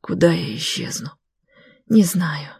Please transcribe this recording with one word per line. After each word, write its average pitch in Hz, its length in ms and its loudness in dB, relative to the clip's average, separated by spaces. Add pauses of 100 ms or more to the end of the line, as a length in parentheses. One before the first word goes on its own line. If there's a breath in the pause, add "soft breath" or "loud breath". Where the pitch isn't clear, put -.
Куда - 320 2
я 147 240 -4
исчезну?» - 540 -8 (760 soft breath)
«Не 220 140 6
знаю». 160 560 -2